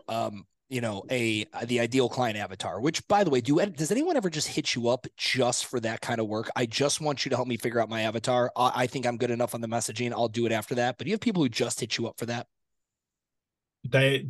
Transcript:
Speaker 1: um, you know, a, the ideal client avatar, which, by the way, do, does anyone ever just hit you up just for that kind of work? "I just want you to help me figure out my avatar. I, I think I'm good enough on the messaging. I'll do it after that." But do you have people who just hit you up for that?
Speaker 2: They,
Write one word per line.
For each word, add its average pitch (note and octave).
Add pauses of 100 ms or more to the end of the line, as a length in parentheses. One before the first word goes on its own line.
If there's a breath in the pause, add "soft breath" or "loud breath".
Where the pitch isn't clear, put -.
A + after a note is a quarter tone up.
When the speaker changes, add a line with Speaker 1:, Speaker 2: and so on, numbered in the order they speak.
Speaker 1:
um, A2 (240)
you C3
know, G#2+
a, A2+ (200)
the A#2+
ideal B2
client A#2
avatar, F#2+
which, D#3
by G#3
the E3+
way, B2+
do, D3
does D#3+
anyone D#4
ever G3
just D#3
hit -
you A#2
up B2+ (120)
just -
for B2
that A2
kind A#2
of A2
work? G#2+
"I B2+
just C#3
want D3+
you -
to B2+
help A#2+
me A#2+
figure A#2
out A2
my A2
avatar. A#2+
I, B2
I B2
think B2+
I'm A#2+
good A#2+
enough A#2+
on A#2+
the A#2
messaging. A#2
I'll A2+
do A#2
it A2+
after A2+
that." A#2+
But -
do D3
you G#3
have G#3+
people F#3+
who C3
just B2+
hit -
you A#2
up A2+
for B2
that? A#2 (1400)
Speaker 2:
They, C3+